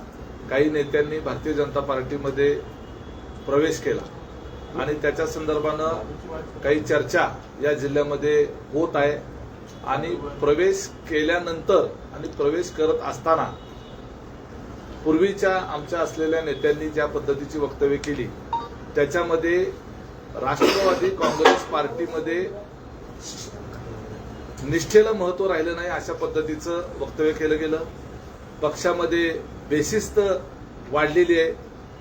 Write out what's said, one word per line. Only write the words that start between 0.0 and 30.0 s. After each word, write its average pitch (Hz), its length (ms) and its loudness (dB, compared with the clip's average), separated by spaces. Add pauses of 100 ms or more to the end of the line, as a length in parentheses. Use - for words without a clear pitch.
काही 143 200 6
नेत्यांनी 147 480 2
भारतीय 147 340 -4
जनता 143 280 0
पार्टीमध्ये 139 760 0 (920)
प्रवेश 147 340 4
केला 110 220 0 (760)
आणि 143 140 0
त्याच्या 151 320 0
संदर्भानं 156 600 0 (760)
काही 151 160 6
चर्चा 151 480 4 (340)
या 147 100 4
जिल्ह्यामध्ये 147 720 4 (280)
होत 160 240 0
आहे 147 220 4 (680)
आणि 151 280 -2
प्रवेश 151 760 2 (180)
केल्यानंतर 165 800 4 (280)
आणि 139 140 -8
प्रवेश 160 420 0
करत 156 360 2
असताना 147 460 2 (1500)
पूर्वीच्या 190 520 4
आमच्या 151 440 -4
असलेल्या 160 420 0
नेत्यांनी 147 460 2
ज्या 147 180 0
पद्धतीची 143 520 -2
वक्तव्य 143 380 2
केली, 143 300 -2 (680)
त्याच्यामध्ये 170 800 2 (640)
राष्ट्रवादी 185 760 4
काँग्रेस 156 540 4
पार्टीमध्ये 165 840 -2 (2000)
निष्ठेला 165 500 6
महत्त्व 190 400 2
राहिलं 165 240 0
नाही, 175 120 -4
अशा 160 240 -4
पद्धतीचं 160 680 -2 (160)
वक्तव्य 156 340 2
केलं 156 260 2
गेलं. 156 220 0 (840)
पक्षामध्ये 165 800 2 (300)
बेशिस्त 208 500 2 (720)